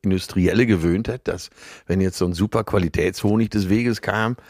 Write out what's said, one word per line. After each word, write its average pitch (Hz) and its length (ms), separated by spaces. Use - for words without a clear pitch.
Industrielle 92 600
gewöhnt 92 420
hat, 120 200
dass - 220
wenn 92 140
jetzt 95 160
so 92 80
ein 90 80
super 107 300
Qualitätshonig 101 880
des 101 200
Weges 117 320
kam, 110 340